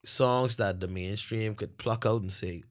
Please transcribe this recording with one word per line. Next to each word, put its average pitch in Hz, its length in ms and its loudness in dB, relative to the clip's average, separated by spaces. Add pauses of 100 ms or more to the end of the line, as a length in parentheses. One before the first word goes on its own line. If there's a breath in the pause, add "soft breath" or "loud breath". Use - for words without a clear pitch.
songs 127 520 4
that 95 240 0
the 92 80 -4
mainstream 101 680 -4
could 104 240 -8
pluck 113 300 0
out 110 140 2
and 95 100 -4
say, 87 400 -4